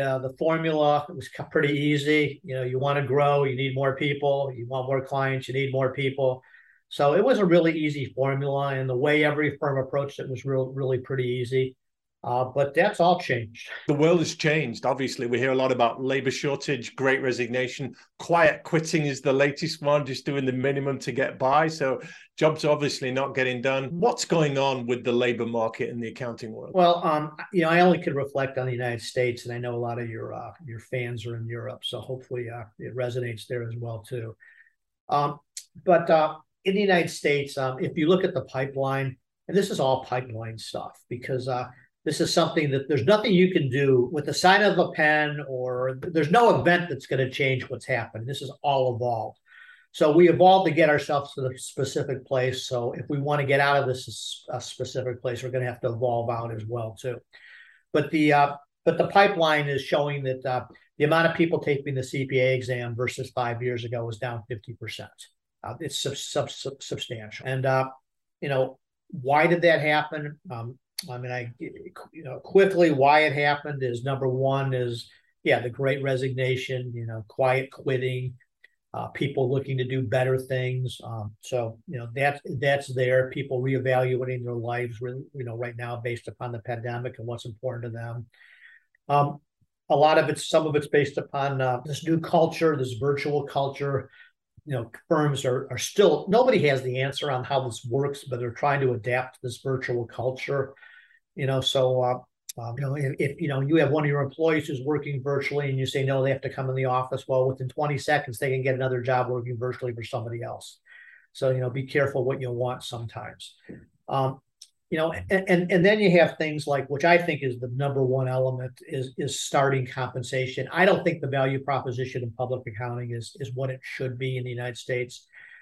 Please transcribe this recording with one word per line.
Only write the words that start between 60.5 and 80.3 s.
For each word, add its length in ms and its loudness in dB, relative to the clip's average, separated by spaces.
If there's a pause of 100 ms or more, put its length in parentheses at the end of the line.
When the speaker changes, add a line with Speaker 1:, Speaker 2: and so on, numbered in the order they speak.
Speaker 1:
the 60 2
amount 240 6
of 80 -4
people 220 2
taking 360 -2
the 100 -4
C 220 -4
P 120 0
A 160 4
exam 400 -4
versus 360 -4
five 320 -4
years 240 -4
ago 180 -4
was 140 -8
down 280 -8
fifty 280 -12
percent. 340 -14 (580)
Uh, 140 -8
it's 220 -8
sub-, 160 -6
sub-, 320 -4
sub-, 320 -10
substantial. 640 -10
And, 180 -2
uh, 240 2 (540)
you 80 -4
know, 280 0 (300)
why 380 4
did 160 2
that 180 6
happen? 580 -2 (120)
Um, 280 -10 (320)
I 80 -10
mean, 140 -8
I, 260 -6
you 640 -16
know, 140 -12
quickly, 520 6
why 340 6
it 100 2
happened 480 0
is, 220 -2
number 220 -2
one 460 0
is, 380 -4 (320)
yeah, 180 4
the 80 -4
Great 340 -2
Resignation, 920 -2
you 100 -8
know, 240 -10
quiet 420 0
quitting, 640 -4 (600)
uh, 140 -8
people 440 -2
looking 240 -2
to 80 -2
do 160 -2
better 380 0